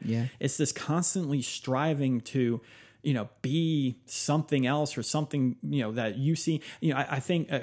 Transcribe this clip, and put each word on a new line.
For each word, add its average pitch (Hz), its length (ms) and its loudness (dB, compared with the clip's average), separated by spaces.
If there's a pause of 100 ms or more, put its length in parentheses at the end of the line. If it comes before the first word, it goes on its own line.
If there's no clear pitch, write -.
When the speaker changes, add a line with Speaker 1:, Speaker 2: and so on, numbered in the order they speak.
Speaker 1:
Yeah. 117 220 0 (140)
Speaker 2:
It's 135 160 -2
this 143 160 0
constantly 156 720 -2
striving 135 800 0
to, 120 380 0 (420)
you 147 120 2
know, 110 140 -2 (140)
be 147 540 0 (100)
something 147 600 0
else 147 300 0
or 117 60 -4
something, 143 540 0 (120)
you 143 140 0
know, 110 100 -2
that 110 240 -2
you 147 200 2
see. 156 260 0 (180)
You 156 140 2
know, 135 60 0
I, 139 160 -2
I 139 40 -2
think, 170 320 0
uh, 143 100 0